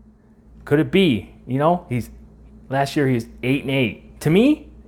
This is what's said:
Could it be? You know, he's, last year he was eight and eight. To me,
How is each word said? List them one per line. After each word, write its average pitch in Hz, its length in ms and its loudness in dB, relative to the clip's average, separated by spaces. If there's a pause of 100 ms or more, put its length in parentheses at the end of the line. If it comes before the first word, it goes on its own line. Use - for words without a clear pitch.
(640)
Could 147 140 2
it 131 120 -2
be? 165 420 0 (140)
You 127 100 -4
know, 170 320 0
he's, 123 220 -6 (560)
last 135 280 -2
year 143 120 2
he 131 80 2
was 117 100 -2 (160)
eight 131 220 -2
and 135 80 -6
eight. 131 480 -4
To 147 100 -2
me, 247 400 2 (180)